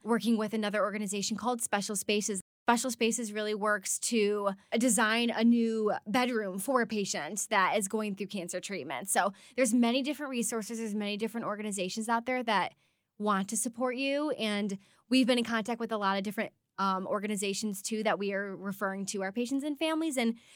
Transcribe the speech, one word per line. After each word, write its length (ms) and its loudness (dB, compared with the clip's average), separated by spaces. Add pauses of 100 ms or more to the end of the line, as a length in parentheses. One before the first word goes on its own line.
working 340 2
with 160 -2
another 280 0
organization 540 -2
called 260 -2
Special 360 -2
Spaces 420 0 (300)
special 220 4
Spaces 420 0
really 220 -2
works 420 0
to 540 2 (260)
design 540 4
a 120 0
new 480 4 (140)
bedroom 540 0
for 240 2
a 20 2
patient 640 -4
that 260 4
is 120 0
going 260 -2
through 140 -6
cancer 320 -6
treatment. 500 -6
So 240 2 (220)
there's 180 2
many 300 4
different 260 -4
resources, 480 -4
there's 160 -4
many 240 -2
different 300 -4
organizations 600 -4
out 200 0
there 160 -2
that 320 2 (420)
want 320 0
to 80 -2
support 380 -2
you. 420 0
And 400 -2 (320)
we've 160 6
been 140 4
in 60 0
contact 340 -2
with 120 -4
a 60 -2
lot 220 2
of 40 -2
different, 280 -4 (260)
um, 300 0
organizations 720 -2
too 220 -4
that 160 2
we 140 -2
are 220 -4
referring 520 -4
to 160 -4
our 80 -2
patients 320 -2
and 120 -4
families. 400 0
And 200 0 (200)